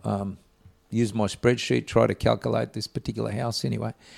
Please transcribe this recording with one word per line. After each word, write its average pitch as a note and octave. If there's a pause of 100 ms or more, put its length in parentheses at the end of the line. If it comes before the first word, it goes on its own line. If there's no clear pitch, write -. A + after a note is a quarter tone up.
um, G2 (520)
used A2
my A2
spreadsheet, A#2+
tried A2+
to G#2
calculate A2+
this G#2+
particular A2+
house A#2
anyway. A2+ (240)